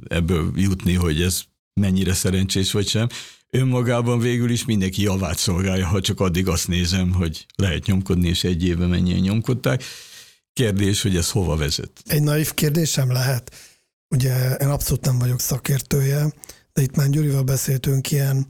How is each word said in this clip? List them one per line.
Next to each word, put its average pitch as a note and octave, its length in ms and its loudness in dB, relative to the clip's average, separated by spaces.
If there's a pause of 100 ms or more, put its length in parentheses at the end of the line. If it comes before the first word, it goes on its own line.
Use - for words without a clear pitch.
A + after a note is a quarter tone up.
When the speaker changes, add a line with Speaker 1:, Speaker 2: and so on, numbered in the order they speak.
Speaker 1:
ebből E2+ 480 0
jutni, F#2 380 0
hogy E2+ 280 2
ez F#2 200 0 (320)
mennyire F#2+ 400 2
szerencsés F#2+ 580 0
vagy G2+ 160 -2
sem. A2 200 0 (420)
Önmagában B2 720 0
végül A#2+ 300 0
is A#2+ 160 -2
mindenki F#2+ 360 0
javát F#2+ 360 0
szolgálja, F#2 500 0
ha F#2+ 140 0
csak - 180 -2
addig F#2 280 0
azt F2 200 0
nézem, F2+ 440 0
hogy F2+ 340 -2 (100)
lehet E2 300 0
nyomkodni, F#2+ 420 2
és F2 160 0
egy F2+ 220 0
éve F2 200 2
mennyien F2+ 340 2
nyomkodták. A#2 640 0 (680)
Kérdés, G2+ 480 0
hogy G2 140 0
ez E2 160 0
hova E2+ 240 0
vezet? D2 360 -2 (140)
Speaker 2:
Egy D3 160 0
naív D3 320 0
kérdésem D3 580 0
lehet. B2+ 400 -2 (640)
Ugye B2+ 340 0
én C3+ 180 -2
abszolút C#3 380 -2
nem B2+ 140 2
vagyok B2 200 0
szakértője, C#3+ 960 0 (400)
de - 80 2
itt C3 140 0
már C#3 140 4
Gyurival C#3+ 340 2
beszéltünk C3+ 680 0
ilyen C3+ 380 0